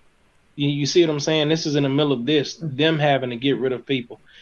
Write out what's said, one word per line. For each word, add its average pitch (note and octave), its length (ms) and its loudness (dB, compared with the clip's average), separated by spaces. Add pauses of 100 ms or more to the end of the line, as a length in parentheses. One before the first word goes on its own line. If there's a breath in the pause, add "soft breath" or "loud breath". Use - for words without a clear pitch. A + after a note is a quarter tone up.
(560)
You, C#3+ 120 0
you C#3+ 180 0
see F3 160 4
what E3 80 2
I'm D3 100 -2
saying? D#3 280 0
This D#3+ 180 0
is D3 100 0
in C#3+ 80 2
the C#3 40 2
middle C#3+ 240 2
of A#2+ 140 -4
this, D3 340 0
them D#3 380 0
having C#3 320 0
to A#2+ 60 -8
get B2 240 0
rid C3 120 -2
of A#2 140 -10
people. A#2+ 340 -6 (220 soft breath)